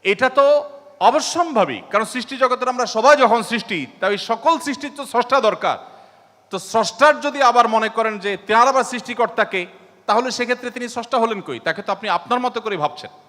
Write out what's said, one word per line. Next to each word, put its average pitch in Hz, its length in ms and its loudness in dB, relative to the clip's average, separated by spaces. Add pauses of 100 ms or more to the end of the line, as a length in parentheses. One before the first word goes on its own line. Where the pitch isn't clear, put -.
এটা 202 260 2
তো 277 420 2 (300)
অবশ্যম্ভাবী। 233 880 0
কারণ 220 140 0
সৃষ্টি 247 320 -10
জগতের 247 320 0
আমরা 247 180 -2
সবাই 247 300 6
যখন 233 260 4
সৃষ্টি, 196 440 -4 (140)
তাই 196 180 0
সকল 269 400 0
সৃষ্টির 285 380 -6
তো 277 100 -10
স্রষ্টা 262 340 2
দরকার। 185 380 0 (720)
তো 190 80 -8
স্রষ্টার 247 640 2
যদি 277 220 -2
আবার 240 260 4
মনে 220 200 0
করেন 220 300 -4
যে 196 180 -6
তার 226 320 2
আবার 262 160 2
সৃষ্টিকর্তাকে, 226 840 -4 (400)
তাহলে 240 240 0
সেক্ষেত্রে 247 400 -6
তিনি 240 180 -12
স্রষ্টা 240 300 -4
হলেন 226 220 0
কই? 131 200 -10
তাকে 165 220 -6
তো 202 100 -6
আপনি 202 160 -6
আপনার 226 320 -2
মতো 240 200 -4
করে 208 160 -6
ভাবছেন। - 340 -6 (180)